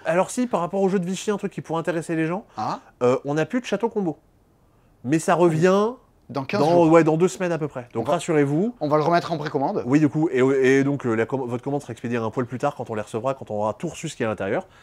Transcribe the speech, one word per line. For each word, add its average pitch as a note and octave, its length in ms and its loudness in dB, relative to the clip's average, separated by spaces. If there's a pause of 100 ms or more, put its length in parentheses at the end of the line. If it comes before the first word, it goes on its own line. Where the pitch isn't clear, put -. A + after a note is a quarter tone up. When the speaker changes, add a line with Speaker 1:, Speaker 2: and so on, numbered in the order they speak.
Speaker 1:
alors F3 240 0
si, B3 160 -4
par G#3+ 140 -2
rapport F3+ 220 -4
aux G3 60 2
jeux F#3+ 120 0
de E3+ 60 -4
Vichy, F#3 260 -4
un G3+ 40 -2
truc G3 160 -8
qui D3+ 100 -10
pourrait D#3 180 -6
intéresser E3 340 -4
les D#3+ 140 0
gens, F#3 160 -6 (120)
Speaker 2:
Ah. C3+ 220 -6 (240)
Speaker 1:
euh, B2 220 4
on C#3+ 100 -4
n'a D#3 100 0
plus A#3+ 160 -4
de B3 60 -8
château G#3 220 -2
combo. G3 300 -4 (840)
Mais C#3+ 160 0
ça F3 160 0
revient F3+ 560 4 (400)
Speaker 2:
Dans C3 160 -6
quinze G3+ 160 -2
Speaker 1:
dans, D3+ 80 4
Speaker 2:
jours. E3+ 200 6
Speaker 1:
ouais, E3 140 8
dans D#3 140 2
deux F3+ 100 4
semaines F3+ 240 -4
à D#3+ 60 -2
peu D3+ 100 -4
près. B2 240 -12
Donc D3+ 120 -4
Speaker 2:
On - 20 -10
va, D3 80 0
Speaker 1:
rassurez-vous. D#3 680 2
Speaker 2:
on D3+ 80 -2
va D3 80 4
le D3+ 60 2
remettre E3+ 280 0
en F3 60 -4
précommande. D3+ 500 -4
Speaker 1:
Oui, C#3 140 4
du D3+ 80 4
coup. D#3 240 0
Et, C3 60 2
et C3+ 440 4
donc, C#3 220 -2
euh, A#2 100 0
la A2 120 0
com-, C3 200 -4
votre A#2+ 160 -6
commande C#3+ 200 -4
sera - 100 -12
expédiée A#2+ 240 -6
un A2+ 140 -4
poil B2+ 160 -4
plus B2 120 -10
tard C#3+ 160 -2
quand A#2+ 140 -10
on A#2 60 -8
les G#2+ 80 -4
recevra, A#2 320 -4
quand - 160 -14
on G#2+ 60 -6
aura G#2 180 -2
tout - 140 -8
reçu - 200 -10
ce - 80 -14
qu'il B2+ 80 -4
y - 20 0
a A2 40 0
à - 20 -2
l'intérieur. G#2+ 340 -4 (160)